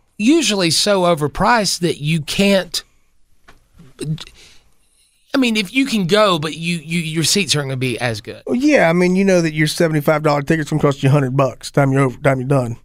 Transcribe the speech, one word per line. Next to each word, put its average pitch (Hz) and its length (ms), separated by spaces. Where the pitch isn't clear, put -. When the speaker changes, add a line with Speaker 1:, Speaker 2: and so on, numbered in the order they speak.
Speaker 1:
usually 214 540
so 196 320
overpriced 175 760
that 165 220
you 156 200
can't, 196 640
I 269 40
mean, 240 200
if 214 160
you 269 120
can 220 220
go, 196 320
but 151 160
you, 170 220
you, 165 220
your 160 240
seats 156 320
aren't 143 140
gonna 131 80
be 127 220
as 117 220
good. - 260
Speaker 2:
Well, 254 80
yeah, 247 340
I 165 40
mean, 180 220
you 190 80
know 185 180
that 160 120
your 151 140
seventy-five 156 560
dollar 147 180
ticket's 156 280
gonna 151 120
cost 143 220
you 139 60
a - 20
hundred 135 260
bucks 131 340
time 139 200
you're 135 100
over, 127 180
time 135 200
you're 127 80
done 123 380